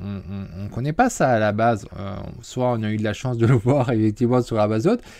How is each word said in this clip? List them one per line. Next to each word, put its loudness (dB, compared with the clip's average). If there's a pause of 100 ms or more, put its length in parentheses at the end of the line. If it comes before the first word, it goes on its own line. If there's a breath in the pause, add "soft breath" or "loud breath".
on, -8
on, -10
on -10
connaît -4
pas 2
ça 0
à 4
la 2
base. 0 (120)
Euh, -10 (260)
soit -2
on -2
a -2
eu -2
de -2
la 0
chance -4
de 2
le 6
<laughs> -
voir, 2
effectivement, 2
sur -2
Amazon, 2 (220 loud breath)